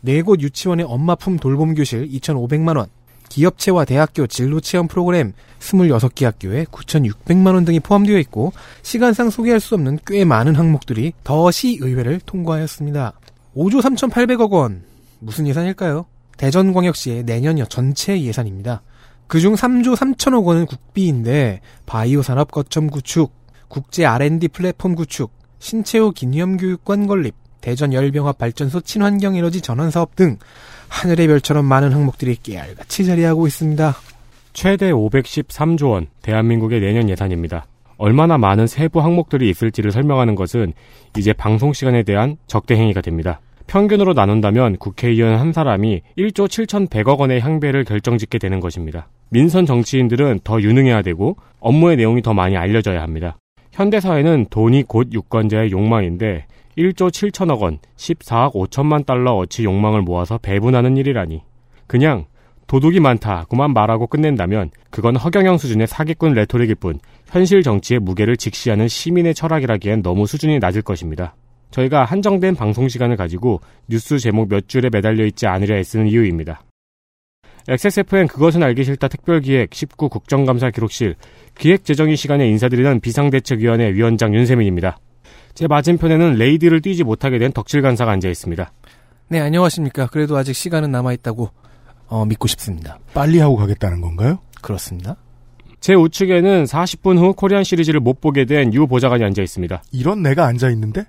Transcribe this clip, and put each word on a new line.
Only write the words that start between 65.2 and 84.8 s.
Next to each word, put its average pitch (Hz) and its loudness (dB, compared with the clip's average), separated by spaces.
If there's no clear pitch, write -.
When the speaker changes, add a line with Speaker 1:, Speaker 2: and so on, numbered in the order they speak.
Speaker 2:
수준의 113 0
사기꾼 156 -2
레토릭일 110 0
뿐, 82 -6
현실 185 4
정치의 120 0
무게를 104 0
직시하는 110 -2
시민의 170 -2
철학이라기엔 113 -2
너무 90 0
수준이 151 -2
낮을 98 -2
것입니다. 87 -8
저희가 131 0
한정된 190 0
방송 117 -2
시간을 120 -2
가지고 92 -4
뉴스 117 -2
제목 110 0
몇 101 -2
줄에 127 0
매달려 110 0
있지 107 -4
않으려 98 0
애쓰는 107 -2
이유입니다. 85 0
엑스에스에프엔 190 0
그것은 165 2
알기 131 2
싫다 139 -2
특별기획 135 0
십구 - -6
국정감사 127 0
기록실, 110 -4
기획재정위 156 2
시간에 139 2
인사드리는 123 2
비상대책위원회 117 0
위원장 113 2
윤세민입니다. 104 2